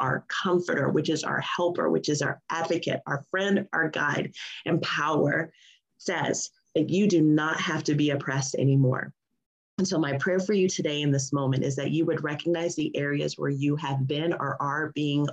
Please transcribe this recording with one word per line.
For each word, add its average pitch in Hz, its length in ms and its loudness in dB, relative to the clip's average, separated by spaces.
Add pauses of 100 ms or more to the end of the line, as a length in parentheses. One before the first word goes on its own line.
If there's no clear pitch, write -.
our 131 280 -2
comforter, 175 600 0
which 151 180 2
is 156 140 0
our - 180 -2
helper, 175 500 0
which 165 180 0
is 147 140 2
our - 180 -4 (100)
advocate, 165 560 -2
our 143 240 -4
friend, 196 420 0
our 160 160 2
guide, 147 440 -2 (340)
and 165 160 0
power, 151 680 0 (460)
says - 520 -4 (240)
that 156 160 2
you 190 160 4
do 170 160 4
not 156 380 4
have 165 240 -2
to 151 100 2
be 147 160 2
oppressed 139 460 -2
anymore. 135 560 2 (680)
And 185 80 2
so 185 120 -2
my 139 200 0
prayer 180 220 0
for 190 120 0
you 190 160 4
today 151 340 -2
in 147 100 2
this 135 200 -2
moment 135 320 2
is 139 120 -2
that 139 160 -2
you 160 120 2
would 156 200 -2
recognize 165 500 -2
the 151 220 -4
areas 143 420 -2
where 143 120 -2
you 143 260 0
have 139 300 -2
been 147 280 -2
or 139 260 -4
are 147 340 -2
being 147 380 0